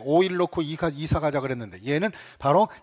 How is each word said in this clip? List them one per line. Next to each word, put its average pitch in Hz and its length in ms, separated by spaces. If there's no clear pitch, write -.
오일 180 340
놓고 175 260
이사, 156 280
이사 147 280
가자 147 220
그랬는데, 117 460
얘는 165 260
바로 170 300